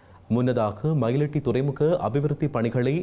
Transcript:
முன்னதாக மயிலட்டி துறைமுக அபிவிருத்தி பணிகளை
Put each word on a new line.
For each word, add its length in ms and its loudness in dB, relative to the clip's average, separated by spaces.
முன்னதாக 640 0
மயிலட்டி 520 0
துறைமுக 560 0
அபிவிருத்தி 500 0
பணிகளை 560 0